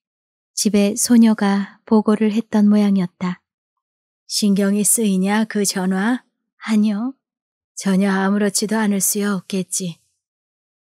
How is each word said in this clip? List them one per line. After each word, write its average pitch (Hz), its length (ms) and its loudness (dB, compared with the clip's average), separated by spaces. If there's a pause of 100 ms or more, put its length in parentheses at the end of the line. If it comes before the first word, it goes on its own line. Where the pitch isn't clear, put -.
(540)
집에 202 420 0
소녀가 214 920 2
보고를 214 480 2
했던 214 360 0
모양이었다. 196 720 0 (880)
"신경이 202 560 0
쓰이냐, 202 640 0
그 208 200 -4
전화?" 190 580 -2 (420)
"아니요." 220 480 0 (600)
"전혀 196 360 0
아무렇지도 202 680 -2
않을 202 240 -2
수야 202 320 -2
없겠지. 185 680 -8 (840)